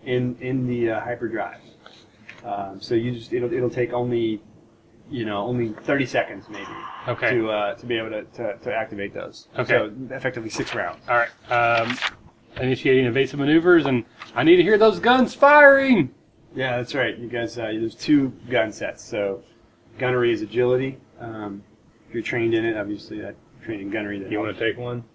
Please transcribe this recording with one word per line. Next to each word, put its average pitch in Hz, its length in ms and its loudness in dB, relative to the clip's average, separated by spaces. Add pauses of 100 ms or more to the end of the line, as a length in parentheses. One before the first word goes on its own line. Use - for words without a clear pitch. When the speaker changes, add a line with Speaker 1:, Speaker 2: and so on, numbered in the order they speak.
Speaker 1:
in, 123 340 -2
in 127 280 -2
the, 120 240 0
uh, 110 80 -2
hyperdrive. 113 640 -6 (840)
Um, 98 340 -8
so - 140 -6
you 120 180 0
just, 113 220 -10
it'll, 120 180 -2
it'll 123 200 0
take 120 200 -2
only, 120 480 -2 (720)
you 120 160 -6
know, 101 220 -4
only 120 220 -2
thirty 135 360 -2
seconds - 440 -4
maybe 101 180 -14 (400)
Speaker 2:
Okay. 120 240 -2
Speaker 1:
to, 113 180 0
uh, 104 240 -2
to - 140 -14
be 117 100 -2
able 110 140 -6
to, 107 140 -8
to, 107 340 -8
to 123 140 -8
activate 104 400 -6
those. 90 340 -12 (100)
Speaker 2:
Okay. 123 160 -4
Speaker 1:
So 110 180 0 (200)
effectively 127 400 -6
six - 240 -6
rounds. 90 340 -6
Speaker 2:
All 120 80 2
right. - 340 -4
Um, 117 460 2 (640)
initiating 131 440 2
evasive 135 340 0
maneuvers, 160 480 6
and 127 180 0 (300)
I 120 80 0
need 165 140 8
to 180 60 6
hear 208 140 4
those 202 220 6
guns 240 340 4
firing. 269 800 8 (420)
Speaker 1:
Yeah, 131 220 -2
that's 123 160 -6
right. 117 240 0
You 117 100 -12
guys, 117 300 -6
uh, 117 60 -6
there's 110 320 -4
two 139 360 2 (200)
gun 113 200 2
sets. 104 320 -10
So 101 380 -4 (560)
gunnery 123 340 0
is 107 120 -2
agility. 123 540 0 (220)
Um, 107 440 -12 (440)
if - 60 -20
you're 117 100 -6
trained 113 300 -2
in 113 100 2
it, 113 140 -2
obviously 104 440 -8
that 101 140 -12 (280)
training 101 260 -8
gunnery. 101 300 -6
That 95 120 -8
Speaker 2:
You 107 80 -2
wanna 107 140 -4
Speaker 1:
helps. - 80 -12
Speaker 2:
take 113 160 -2
one? 123 260 -8 (120)